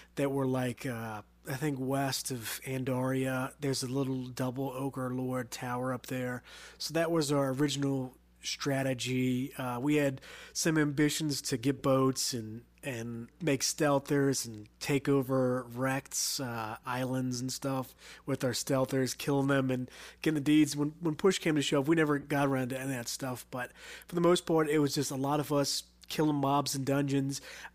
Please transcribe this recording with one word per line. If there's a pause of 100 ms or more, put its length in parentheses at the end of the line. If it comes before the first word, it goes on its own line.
(160)
that
were,
like,
uh, (260)
I
think
west
of
Andaria.
There's
a
little
double
Ogre
Lord
tower
up
there. (360)
So
that
was
our
original (260)
strategy.
Uh,
we
had (340)
some
ambitions
to
get
boats
and, (200)
and (120)
make
stealthers
and (100)
take
over
wrecked,
uh, (100)
islands
and
stuff (300)
with
our
stealthers,
killing
them
and (320)
getting
the
deeds.
When,
when
push
came
to
shove,
we
never
got
around
to
any
of
that
stuff.
But (340)
for
the
most
part,
it
was
just
a
lot
of
us (260)
killing
mobs
in
dungeons. (340)